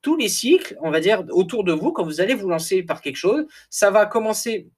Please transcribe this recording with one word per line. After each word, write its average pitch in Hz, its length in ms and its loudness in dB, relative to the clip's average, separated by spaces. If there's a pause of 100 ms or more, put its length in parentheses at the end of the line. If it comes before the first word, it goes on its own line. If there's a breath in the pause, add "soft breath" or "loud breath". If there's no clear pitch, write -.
Tous 311 140 0
les 240 120 0
cycles, - 540 2
on 160 80 -2
va 160 100 2
dire, 202 300 2
autour 190 340 0
de 175 80 2
vous, 190 200 -2
quand 190 120 -4
vous 160 160 -6
allez 233 140 2
vous 202 140 -6
lancer 175 340 0
par 170 180 -6
quelque 139 160 -10
chose, 285 300 0 (240 loud breath)
ça 202 200 2
va 208 140 4
commencer 220 720 -4